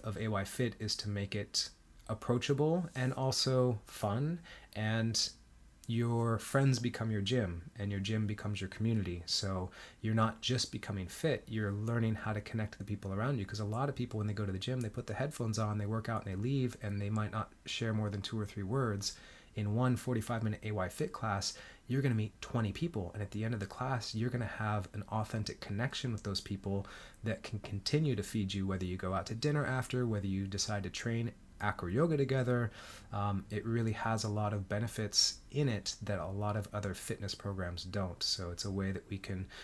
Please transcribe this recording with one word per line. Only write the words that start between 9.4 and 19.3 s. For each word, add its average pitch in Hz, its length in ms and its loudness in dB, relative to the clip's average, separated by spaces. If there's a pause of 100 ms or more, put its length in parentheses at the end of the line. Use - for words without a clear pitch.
you're 110 120 0
not 113 280 4
just 123 280 0
becoming 98 380 -4
fit, - 400 0
you're 107 240 0
learning 113 420 2
how 107 200 -4
to 107 80 -2
connect 107 300 -2
to - 60 -16
the 104 60 -8
people 101 280 -4
around 120 260 0
you, 95 80 -2
'cause 101 140 -6
a 107 40 -2
lot 117 240 0
of 135 60 -4
people, 120 240 -2
when 107 80 0
they 104 80 0
go 104 120 0
to 95 60 -2
the 95 60 -2
gym, 127 240 -2
they 113 80 -2
put - 160 -6
the 104 80 -4
headphones 120 440 -2
on, 104 200 2
they 104 80 0
work 110 220 0
out, 113 180 -2
and 101 40 -4
they 95 100 -2
leave, 127 420 2
and 101 180 -2
they 101 100 0
might 107 220 0
not 110 200 -4 (140)
share 113 280 0
more 107 160 2
than 101 120 -2
two 113 160 -4
or 104 80 -2
three 101 160 -6
words. 104 520 0 (420)